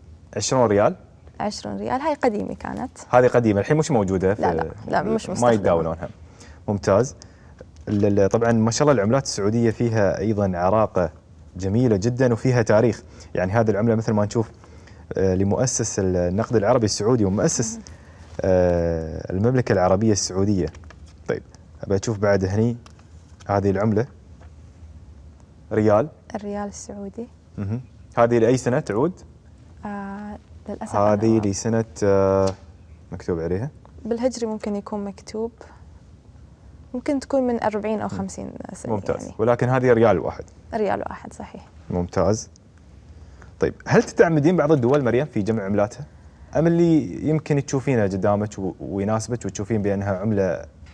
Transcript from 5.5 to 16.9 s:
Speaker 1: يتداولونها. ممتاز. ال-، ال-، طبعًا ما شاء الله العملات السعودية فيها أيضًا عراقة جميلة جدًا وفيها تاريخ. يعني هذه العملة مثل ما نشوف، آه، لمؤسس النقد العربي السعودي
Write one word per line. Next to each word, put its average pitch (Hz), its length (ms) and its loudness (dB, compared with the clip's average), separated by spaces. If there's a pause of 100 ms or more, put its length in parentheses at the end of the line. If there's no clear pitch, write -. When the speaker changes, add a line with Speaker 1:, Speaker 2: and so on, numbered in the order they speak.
Speaker 1:
يتداولونها. 87 580 0 (580)
ممتاز. 104 480 2 (720)
ال-، 101 320 2
ال-، 98 100 4
طبعًا 117 220 2
ما 113 200 2
شاء - 160 -2
الله 127 140 4
العملات 127 220 2
السعودية 110 480 0
فيها 107 480 0
أيضًا 101 380 0
عراقة 95 520 2 (480)
جميلة 107 380 2
جدًا 123 380 0
وفيها 123 280 2
تاريخ. 113 420 2 (320)
يعني 92 160 -2
هذه 113 200 2
العملة 110 240 2
مثل 113 160 -2
ما 104 140 2
نشوف، 110 240 -4 (680)
آه، 92 180 2
لمؤسس 101 640 -2
النقد 92 560 0
العربي 110 300 2
السعودي 107 400 0